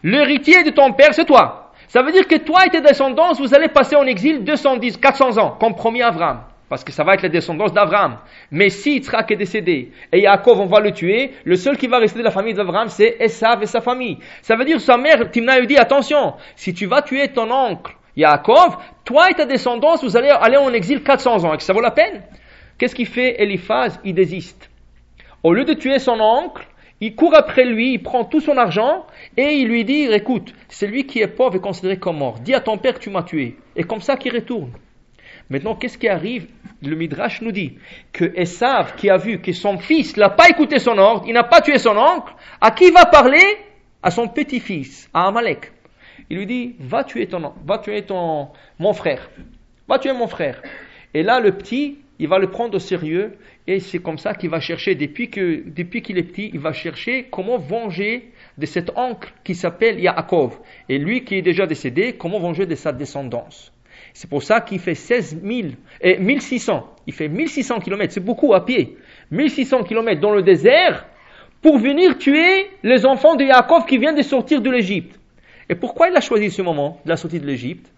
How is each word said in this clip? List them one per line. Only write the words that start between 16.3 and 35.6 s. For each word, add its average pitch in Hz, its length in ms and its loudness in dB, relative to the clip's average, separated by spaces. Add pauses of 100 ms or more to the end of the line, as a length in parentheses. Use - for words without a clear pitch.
si 180 180 -8
tu 196 120 -8
vas 262 160 0
tuer 277 260 -4
ton 233 240 -4
oncle 247 420 -4 (220)
Yaakov, 185 640 4 (260)
toi 320 260 4
et - 40 -2
ta 311 100 0
descendance, 254 580 0
vous 220 140 -2
allez 262 140 4
aller 240 260 6
en 269 160 4
exil 233 300 -2
quatre 269 180 2
cents 220 240 0
ans. 165 60 0
Est-ce 156 80 -2
que - 60 -10
ça 190 100 0
vaut 220 80 0
la 240 80 2
peine ? » 320 320 0 (560)
Qu'est-ce 247 160 -2
qu'il 240 120 -4
fait, 247 340 -2
Eliphaz ? 208 640 -2
Il 190 100 -6
désiste. 180 560 -4 (720)
Au 165 100 2
lieu 233 120 0
de 311 100 0
tuer 269 240 -2
son 233 200 -2
oncle, 233 480 -2 (340)
il 220 140 -8
court - 220 4
après 254 280 4
lui, 240 280 -2
il 233 100 -4
prend 240 220 -4
tout 311 160 -2
son 285 160 -2
argent 240 480 -2 (320)
et 294 200 0
il 262 120 0
lui 233 160 -2
dit, « 285 280 0
Écoute, 208 420 -2 (160)
celui 233 360 -6
qui 233 140 -6
est 202 80 0
pauvre 226 280 -2
est 185 40 -2
considéré 185 380 -6
comme 170 180 -6
mort. 120 240 -6
Dis 180 140 -2
à 247 60 2
ton 214 180 -6
père 254 160 -2
que - 60 -14
tu 208 100 -14
m'as 185 120 -4
tué. » 143 340 -6 (200)
Et 170 80 -4
comme 208 160 -8
ça 269 160 -2
qu'il 254 160 -8
retourne. 226 400 -8 (800)
Maintenant, 147 240 -6